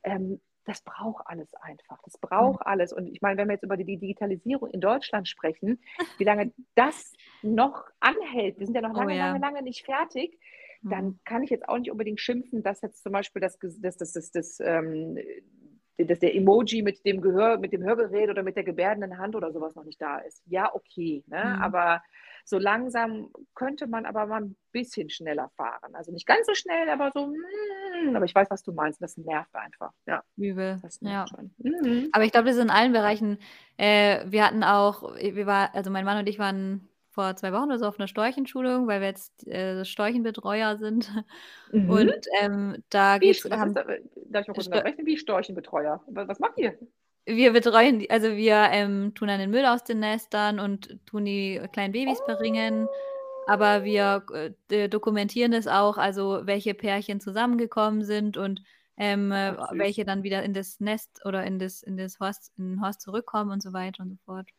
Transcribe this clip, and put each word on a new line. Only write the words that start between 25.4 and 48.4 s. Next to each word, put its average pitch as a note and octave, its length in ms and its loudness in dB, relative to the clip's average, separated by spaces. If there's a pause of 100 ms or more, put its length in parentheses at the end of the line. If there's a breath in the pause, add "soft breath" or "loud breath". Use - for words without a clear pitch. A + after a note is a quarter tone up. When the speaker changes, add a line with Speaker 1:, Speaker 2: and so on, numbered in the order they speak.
Speaker 1:
fahren. A#2 380 -8
Also - 160 -12
nicht E3+ 140 -10
ganz - 220 4
so G#4+ 60 0
schnell, E4 360 -2
aber C#4 240 0
so, C#4+ 140 -2
mm, F#4 880 -4
aber A#3+ 100 2
ich F#3 100 -6
weiß, G3 140 6
was G3 140 -6
du F#3 100 -10
meinst. D3+ 280 -4
Das E3+ 160 -12
nervt D#3+ 380 -8
einfach. - 360 -12 (140)
Ja. - 180 -4 (140)
Speaker 2:
Übel. F#3+ 440 -4
Speaker 1:
Das F3 200 -18
nervt G3+ 260 -6
Speaker 2:
Ja. - 20 -14
Speaker 1:
schon. - 300 -18
Mhm. C4+ 540 0
Speaker 2:
Aber A3 120 6
ich A3 60 0
glaube, A#3 160 8
das B3 100 4
ist B3 60 4
in A3 80 4
allen A#3+ 220 6
Bereichen, G#3 460 2 (380 loud breath)
äh, G#3 540 6
wir G#3 140 6
hatten G#3+ 180 4
auch, G3+ 540 4
wir G3+ 300 -4
war-, G3 280 2
also F#3+ 160 -2
mein F#3+ 140 -2
Mann G3+ 140 0
und G3+ 100 -2
ich G3+ 100 -8
waren G3 500 -4 (300)
vor F#3+ 160 0
zwei F#3+ 160 -6
Wochen A#3 140 0
oder C4 140 -2
so A3+ 80 -2
auf G3+ 120 -6
einer G3 80 -2
Storchenschulung, B3+ 800 -2
weil G3+ 140 0
wir G3 60 -2
jetzt, - 400 -10
äh, F#3 380 -4
Storchenbetreuer A3 920 -2
sind. G#3+ 340 -2
<laughs> G#3+ 140 -6 (480 loud breath)
Speaker 1:
Mhm. G3+ 380 6
Speaker 2:
Und, - 140 -4 (160)
ähm, G3+ 480 -2
da G3 300 6
Speaker 1:
Wie F#4+ 120 10
Speaker 2:
geht's, - 140 2
Speaker 1:
st-, G3 60 -4
was G#3+ 100 0
Speaker 2:
haben G#3 120 2
Speaker 1:
ist - 20 0
da, - 80 2
äh, - 180 -4 (140)
darf G#3 280 -4
ich - 40 -10
mal G3+ 60 -10
kurz F#3 140 -6
Speaker 2:
Sto- - 0 -
Speaker 1:
unterbrechen? G#3+ 380 0
Wie D#4 120 2
Storchenbetreuer? E3+ 880 -2
Wa-, G3+ 200 -8
was G3 120 -8
macht - 180 -2
ihr? A#3+ 200 -2 (480)
Speaker 2:
Wir A3+ 280 8
betreuen A#3 460 8
die, - 100 -4
also A3 260 4
wir, G#3+ 360 6